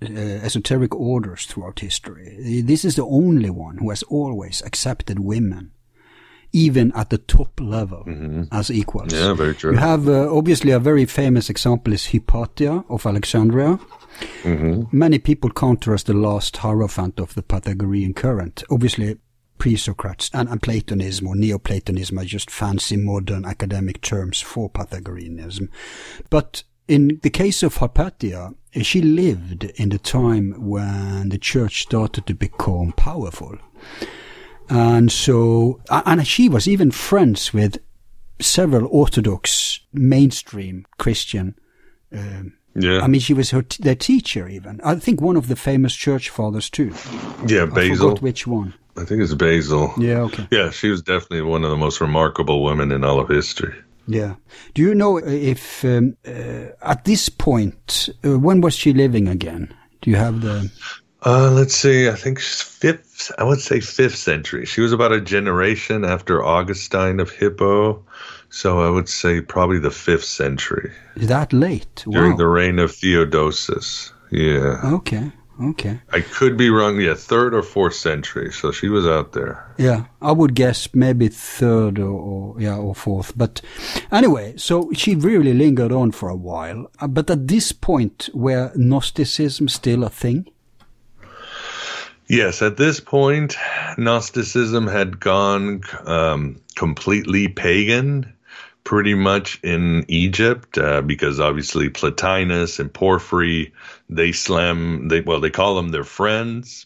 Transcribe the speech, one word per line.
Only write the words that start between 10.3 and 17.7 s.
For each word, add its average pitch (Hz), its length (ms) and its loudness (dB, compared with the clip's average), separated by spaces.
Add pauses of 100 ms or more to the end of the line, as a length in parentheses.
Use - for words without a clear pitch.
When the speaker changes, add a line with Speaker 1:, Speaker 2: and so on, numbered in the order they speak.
Speaker 1:
obviously 156 360 4
a 123 80 4
very 139 260 4
famous 127 460 2
example 117 420 0
is - 200 -2
Hypatia 143 760 0
of 120 160 -6
Alexandria. 113 760 2 (680)
Speaker 2:
Mm-hmm. 87 520 0
Speaker 1:
Many 156 220 4
people 135 320 0
count 123 340 0
her 110 100 0
as 98 100 -2
the 107 100 0
last 104 440 0
hierophant 104 640 -2
of 90 140 -8
the 92 80 -6
Pythagorean 98 720 -2